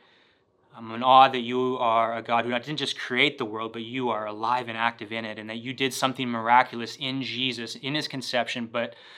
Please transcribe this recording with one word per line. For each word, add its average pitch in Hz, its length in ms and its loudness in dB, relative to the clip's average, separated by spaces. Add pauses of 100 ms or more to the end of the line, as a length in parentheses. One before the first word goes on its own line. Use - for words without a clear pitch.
(760)
I'm 113 160 -14
in 117 100 -6
awe 131 260 10
that 123 120 -2
you 127 380 0
are 113 380 2
a 113 60 -6
God 117 220 0
who 120 60 -4
not, 123 140 -2
didn't 147 160 -6
just - 180 -4
create 139 400 0
the 120 60 -2
world, 110 280 -6
but 117 100 -10
you 123 260 -4
are 107 180 -2
alive 113 420 -2
and 113 80 -8
active 113 360 -2
in 113 120 -4
it, 107 140 -8
and 107 100 -10
that 113 100 -8
you 123 140 -8
did 135 220 0
something 131 340 0
miraculous 120 680 2
in 135 260 -4
Jesus, 117 540 -4
in 135 180 -6
his 147 140 -4
conception, 120 580 -2
but, 117 300 -4 (220)